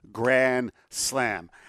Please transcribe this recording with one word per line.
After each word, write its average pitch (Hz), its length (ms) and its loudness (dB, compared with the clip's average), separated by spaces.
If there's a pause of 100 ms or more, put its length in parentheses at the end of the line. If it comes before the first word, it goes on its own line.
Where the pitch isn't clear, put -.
(100)
grand 127 640 2 (160)
slam. 107 640 -4 (180)